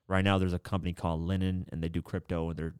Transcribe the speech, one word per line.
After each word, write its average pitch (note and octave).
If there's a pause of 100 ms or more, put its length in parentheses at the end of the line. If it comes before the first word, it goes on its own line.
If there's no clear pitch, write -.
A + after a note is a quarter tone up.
right F#2+
now, G2
there's F#2
a F2
company F2
called E2
Linen, F#2
and D#2+
they E2
do E2
crypto, E2
and D#2+
they're, E2